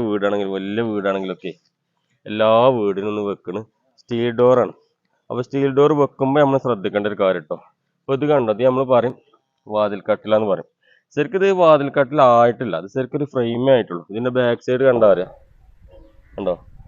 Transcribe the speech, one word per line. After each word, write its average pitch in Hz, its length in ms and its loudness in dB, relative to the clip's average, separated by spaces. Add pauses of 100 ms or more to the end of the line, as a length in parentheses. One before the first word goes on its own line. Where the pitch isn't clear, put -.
വീടാണെങ്കിലും 101 520 -2
വലിയ 101 340 -6
വീടാണെങ്കിലൊക്കെ 95 640 -6 (760)
എല്ലാ 107 240 0 (260)
വീടിനും 101 360 -2
ഒന്ന് 104 160 -4
വെക്കണ് 95 320 -8 (400)
സ്റ്റീൽ 117 280 -4 (120)
ഡോറാണ്. 123 340 4 (560)
അപ്പൊ 120 160 -8
സ്റ്റീൽ 139 320 -2
ഡോർ 147 140 6 (100)
വെക്കുമ്പോ 135 400 -2
നമ്മൾ 135 240 2
ശ്രദ്ധിക്കേണ്ട 104 440 -2
ഒരു 98 120 -10
കാര്യം 90 240 0
ട്ടോ. 87 100 -8 (460)
അപ്പൊ 135 160 -4
ഇത് 143 140 -4
കണ്ടോ, 120 240 2
ഇത് 110 120 -4
നമ്മൾ 131 240 0
പറയും 120 240 0 (500)
വാതിൽ 104 340 -2 (100)
കട്ടിലാന്ന് 107 400 0
പറയും. 87 180 -4 (480)
ശരിക്കും 185 240 -2
ഇത് 196 80 2 (140)
വാതിൽ 147 360 4
കട്ടിലായിട്ടില്ല, 120 840 2
അത് 95 120 -14
ശരിക്കും 131 260 -6
ഒരു 143 140 -6
ഫ്രെയിമേ 123 400 0
ആയിട്ടുള്ളൂ. 90 380 -2
ഇതിന്റെ 120 260 -4
ബാക്ക് 120 300 0
സൈഡ് 127 220 0
കണ്ടാ 113 240 4
അറിയാം, 90 180 -6 (1040)
കണ്ടോ, 95 180 -4 (320)